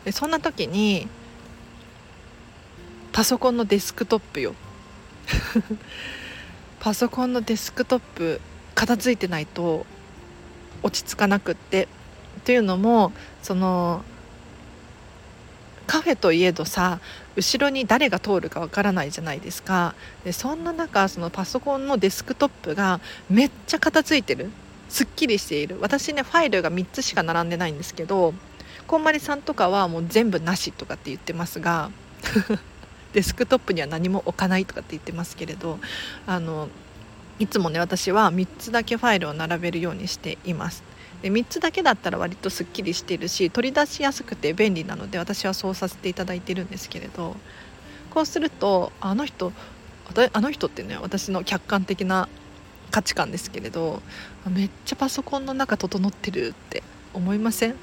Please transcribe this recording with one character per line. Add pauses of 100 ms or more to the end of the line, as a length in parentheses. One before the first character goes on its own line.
で、
そ
ん
な
時
に、 (2000)
パ
ソ
コ
ン
の
デ
ス
ク
ト
ッ
プ
よ。 (1040)
<laughs>
パ
ソ
コ
ン
の
デ
ス
ク
ト
ッ (160)
プ、 (340)
片
付
い
て
な
い
と (1000)
落
ち
着
か
な
く
っ
て。 (560)
と
い
う
の
も、 (300)
そ
の、 (1800)
カ
フ
ェ
と
い
え
ど
さ、 (360)
後
ろ
に
誰
が
通
る
か
わ
か
ら
な
い
じ
ゃ
な
い
で
す
か。 (280)
で、
そ
ん
な
中、
そ
の
パ
ソ
コ
ン
の
デ
ス
ク
ト
ッ
プ
が (300)
め
っ (140)
ち
ゃ
片
付
い
て
る。 (380)
す
っ
き
り
し
て
い
る。
私
ね、
フ
ァ
イ
ル
が
三
つ
し
か
並
ん
で
な
い
ん
で
す
け
ど、 (540)
こ
ん
ま
り
さ
ん
と
か
は
も
う
全
部
な
し
と
か
っ
て
言
っ
て
ま
す
が、 (640)
<laughs>
デ
ス
ク
ト
ッ
プ
に
は
何
も
置
か
な
い
と
か
っ
て
言
っ
て
ま
す
け
れ
ど、 (480)
あ
の、 (680)
い
つ
も
ね、
私
は
三
つ
だ
け
フ
ァ
イ
ル
を
並
べ
る
よ
う
に
し
て
い
ま
す。 (420)
で、
三
つ
だ
け
だ
っ
た
ら
割
と
す
っ
き
り
し
て
る
し、
取
り
出
し
や
す
く
て
便
利
な
の
で、
私
は
そ
う
さ
せ
て
い
た
だ
い
て
る
ん
で
す
け
れ
ど、 (760)
こ
う
す
る
と、 (100)
あ
の
人、 (560)
あ
た-、
あ
の
人
っ
て
ね、
私
の
客
観
的
な (640)
価
値
観
で
す
け
れ
ど、 (420)
あ、
め
っ (160)
ち
ゃ
パ
ソ
コ
ン
の
中
整
っ
て
る
っ
て (320)
思
い
ま
せ
ん？